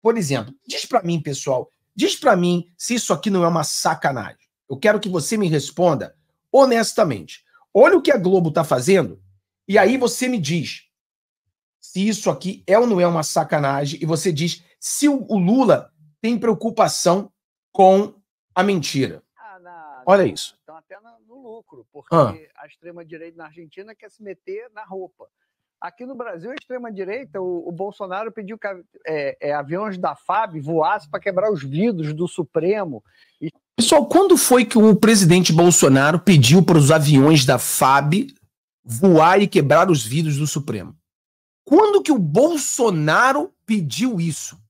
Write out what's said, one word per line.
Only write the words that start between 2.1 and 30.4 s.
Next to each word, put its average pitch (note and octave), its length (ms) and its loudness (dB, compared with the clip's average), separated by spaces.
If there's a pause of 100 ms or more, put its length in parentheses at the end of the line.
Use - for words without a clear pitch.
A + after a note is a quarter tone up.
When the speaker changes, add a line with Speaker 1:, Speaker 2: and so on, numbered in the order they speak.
Speaker 1:
pra A#3+ 200 2
mim F3 420 -2
se - 180 -6
isso A3 180 -4
aqui E3+ 160 -4
não F#3 140 0
é E3+ 40 2
uma E3+ 160 -2
sacanagem. - 840 -6 (220)
Eu C3+ 80 -10
quero G#3+ 220 0
que G#3 100 -8
você F3+ 280 -4
me G3+ 100 -2
responda D#3 680 -2 (360)
honestamente. A3 920 0 (300)
Olha D#4 240 6
o C#4 40 2
que D4 100 0
a C4+ 60 2
Globo F3+ 340 0
tá D#3+ 120 -2
fazendo, C3 580 -2 (460)
e G3 100 0
aí G#3 200 2
você B3 300 -4
me B3 120 -4
diz D3 480 -8 (920)
se G3 280 -6
isso G#3+ 220 -4
aqui - 360 -8
é G3 140 4
ou A#3+ 80 2
não G3 140 0
é F3 60 2
uma E3+ 160 -2
sacanagem, D3 760 -4
e D#3+ 40 -6
você D#3+ 260 -2
diz E3 320 -6 (160)
se - 300 -2
o, C4+ 200 -4
o G#3+ 80 -2
Lula G3 540 2 (300)
tem A3+ 180 -4
preocupação G3+ 920 -2 (400)
com G3 440 4 (400)
a F#3 80 0
mentira. C#3+ 580 -4 (160)
Speaker 2:
Ah, F#3+ 220 -20
na, D#3+ 460 -20
Speaker 1:
Olha F#3+ 180 4
Speaker 2:
na, A2+ 60 0
Speaker 1:
isso. - 300 -12
Speaker 2:
estão D#3+ 180 -20
até F#3 240 -20
no, A#3 100 -20 (160)
no B3+ 140 -20
lucro, A3+ 500 -20
porque D3 240 -12
Speaker 1:
Ah. B2+ 180 0 (240)
Speaker 2:
a D3 100 -20
extrema-direita E3 720 -20
na E3 80 -20
Argentina E3+ 480 -20
quer G#3 160 -20
se - 140 -20
meter G3+ 500 -16
na G#3 120 -20
roupa. F#3 420 -18 (540)
Aqui F3 240 -16
no C4 100 -16
Brasil, A3 360 -14
a C#4+ 40 -14
extrema-direita, A3 840 -12
o, F3+ 260 -8
o E3+ 40 -12
Bolsonaro G3 600 -10
pediu G#3+ 260 -14
que G#3 100 -12
a-, F#3+ 120 -12 (260)
é, C#3+ 440 -8
é, C#3+ 40 -4
aviões F3 440 -8
da E3 180 -6
fab F#3+ 460 -6